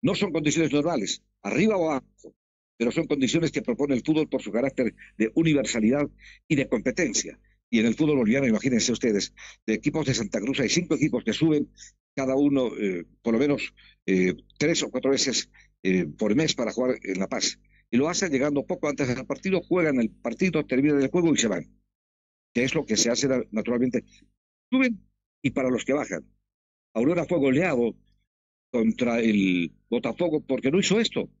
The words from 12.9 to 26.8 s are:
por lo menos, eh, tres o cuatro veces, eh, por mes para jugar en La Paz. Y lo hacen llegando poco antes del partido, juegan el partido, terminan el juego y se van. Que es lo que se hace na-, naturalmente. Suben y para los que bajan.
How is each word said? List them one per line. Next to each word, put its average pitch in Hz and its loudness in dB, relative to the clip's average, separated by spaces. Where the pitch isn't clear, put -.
por 113 0
lo 113 4
menos, 147 0
eh, 92 2
tres - 0
o - -6
cuatro 131 0
veces, 127 -2
eh, 95 2
por 107 0
mes 156 2
para 113 -4
jugar 127 -2
en 92 -4
La 95 -4
Paz. - -4
Y 117 -2
lo 139 4
hacen 180 -2
llegando 143 0
poco - -4
antes 139 -2
del 123 -2
partido, 185 -2
juegan 156 2
el 110 0
partido, 156 -2
terminan 139 2
el 131 2
juego 165 2
y 107 2
se 117 2
van. 90 -6
Que 120 0
es 135 -4
lo 147 -2
que 107 -2
se 113 0
hace 123 0
na-, 127 -2
naturalmente. 117 -2
Suben 247 -2
y 135 0
para 131 0
los 120 -2
que 131 0
bajan. 95 -4